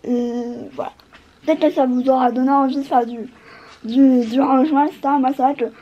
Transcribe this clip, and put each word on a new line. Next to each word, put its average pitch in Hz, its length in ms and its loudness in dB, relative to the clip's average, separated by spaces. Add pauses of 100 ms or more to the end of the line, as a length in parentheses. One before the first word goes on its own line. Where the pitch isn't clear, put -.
Et 240 400 -4 (300)
voilà. - 180 -10 (520)
Peut-être 311 160 -2
que 302 100 2
ça 294 160 0
vous 247 220 -2
aura 254 220 2
donné 254 200 0
envie 277 260 2
de 277 60 -4
faire 254 220 0
du, 233 240 -10 (540)
du, 247 440 4
du 233 140 -2
rangement, 277 440 2
et 302 80 -2
cetera. 285 260 -2
Moi, 262 180 0
c'est 269 60 -2
vrai 269 140 2
que 247 80 -4 (180)